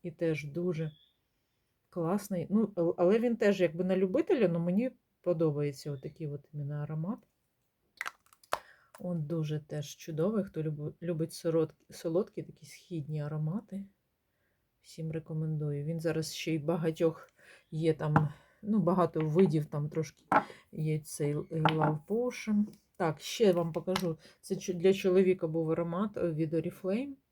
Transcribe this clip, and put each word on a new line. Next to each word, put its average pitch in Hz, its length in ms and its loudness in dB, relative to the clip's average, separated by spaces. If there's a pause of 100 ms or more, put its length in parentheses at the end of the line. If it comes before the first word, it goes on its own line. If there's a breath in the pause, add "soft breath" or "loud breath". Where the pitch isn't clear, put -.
І 175 80 -8
теж 156 320 -2
дуже 160 480 -4 (960)
класний. 175 600 -2
Ну, 208 260 2
ал-, 170 220 2
але 190 220 6
він 233 160 0
теж 202 260 2
якби 165 220 2
на 185 140 2
любителя, 220 500 2
но 170 120 2
мені 190 320 2 (300)
подобається 147 720 0
отакий 147 360 -10
от 143 260 -10
іменно 147 220 -6
аромат. 156 440 -4 (1800 loud breath)
От 170 280 -4
дуже 156 320 -4
теж 151 360 -10
чудовий, 180 480 -2
хто 156 200 -6
люб-, 151 380 -6
любить 165 320 -4
сород-, 160 400 -2 (160)
солодкі 170 540 -4
такі - 220 -18
східні 151 560 -8
аромати. 156 640 -6 (1040)
Всім 160 220 -8
рекомендую. 156 720 -4
Він 165 160 -4
зараз 156 340 -2
ще - 200 -4
й 165 40 0
багатьох 160 720 0 (420 loud breath)
є 160 220 2
там, 151 400 2 (280 loud breath)
ну, 214 180 0
багато 170 400 4
видів 156 460 4
там 151 240 -4
трошки - 340 -6 (480 loud breath)
є 156 280 -2
цей, 147 320 -4
е, 147 40 -2 (160)
Love 156 560 2
Potion. 220 580 0 (320)
Так, 160 240 -2
ще - 300 4
вам 170 220 2
покажу. 175 440 -2 (240 loud breath)
Це - 140 -4
чо-, 190 180 -4
для 180 200 4
чоловіка 185 540 4
був 160 240 0
аромат, 170 460 0
е, 175 140 0
від 156 220 -2
Oriflame. 190 600 -2 (180)